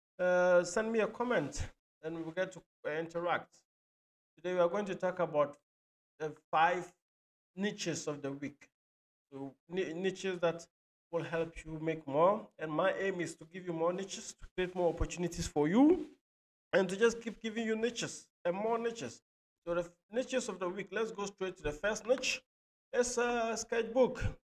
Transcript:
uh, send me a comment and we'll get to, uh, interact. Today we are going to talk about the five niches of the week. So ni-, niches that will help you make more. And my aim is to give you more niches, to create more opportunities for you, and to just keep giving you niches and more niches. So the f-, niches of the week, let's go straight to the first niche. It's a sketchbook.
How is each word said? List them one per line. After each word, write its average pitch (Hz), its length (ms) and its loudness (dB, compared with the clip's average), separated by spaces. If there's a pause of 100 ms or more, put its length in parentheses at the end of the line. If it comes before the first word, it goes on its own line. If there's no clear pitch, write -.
(180)
uh, 180 460 6
send 220 260 0
me 226 80 2
a 208 80 4
comment 220 580 0 (380)
and 165 220 -6
we'll 160 80 -8
get 180 220 -2
to, 165 80 -16 (220)
uh, - 60 -4
interact. 165 640 -4 (800)
Today 175 200 -4
we 180 40 4
are 175 100 6
going 202 180 -2
to 190 100 -4
talk 185 240 -2
about 151 360 2 (600)
the 151 140 -6 (180)
five 175 420 2 (640)
niches 190 520 -4
of 147 120 -6
the 139 120 -6
week. 139 360 -12 (640)
So 135 240 -10 (140)
ni-, 160 260 -4
niches 185 460 -2
that 170 260 0 (460)
will 165 100 -2
help 165 320 -4 (100)
you 160 160 -8
make 160 240 -2
more. 180 440 2 (100)
And 156 100 -6
my 160 300 2
aim 190 220 -2
is - 160 -6
to - 80 -20
give 180 200 -14
you 175 80 -4
more 165 200 0
niches, 190 480 -8
to - 160 -14
create 180 180 -2
more 175 140 2
opportunities 165 580 -2
for 147 220 2
you, 285 380 6 (680)
and 185 160 4
to 190 80 -2
just 233 260 2
keep 226 180 -10
giving 226 240 -4
you 220 120 0
niches 226 500 -4 (180)
and 175 120 0
more 220 200 0
niches. 226 460 -6 (420)
So 170 100 -2
the 175 80 2
f-, 170 80 -12 (200)
niches 254 380 -2
of 185 100 -6
the 185 100 -2
week, 196 220 -6
let's 220 220 -2
go 202 140 -6
straight 190 320 -6
to - 40 -12
the 151 80 -2
first 202 380 -2
niche. - 340 2 (500)
It's 240 260 2
a 233 380 2
sketchbook. 226 680 2 (240)